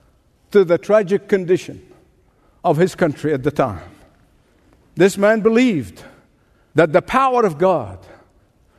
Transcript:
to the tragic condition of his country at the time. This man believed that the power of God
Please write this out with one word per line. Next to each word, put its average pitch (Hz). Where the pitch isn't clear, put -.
to 202
the 165
tragic 202
condition 185
of 170
his 180
country 151
at 131
the 143
time. 113
This 190
man 214
believed 220
that 156
the 175
power 254
of 156
God 143